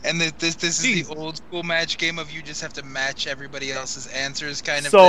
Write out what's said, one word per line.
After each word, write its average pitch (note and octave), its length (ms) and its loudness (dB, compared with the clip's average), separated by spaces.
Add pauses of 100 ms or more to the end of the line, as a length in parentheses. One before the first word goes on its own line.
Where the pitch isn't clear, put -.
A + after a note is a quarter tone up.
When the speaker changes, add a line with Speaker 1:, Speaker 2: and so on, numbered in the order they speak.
Speaker 1:
And E3 140 0
th-, D#3+ 160 -2
this, E3 200 0
this E3+ 280 -2
is - 20 4
Speaker 2:
Jeez. G3 220 0
Speaker 1:
the D3+ 80 -8
old D#3 220 -8
school F3 240 -8
match E3 340 0
game E3 220 -2
of D3+ 120 -8
you D#3 120 -12
just D3+ 180 -10
have D#3 140 -8
to D3 100 -10
match C3+ 420 -4
everybody C#3 460 -6
else's C3 360 -6
answers C#3 520 -6
kind D3 240 -2
of C#3+ 80 -2
Speaker 3:
So G#3 60 10 (100)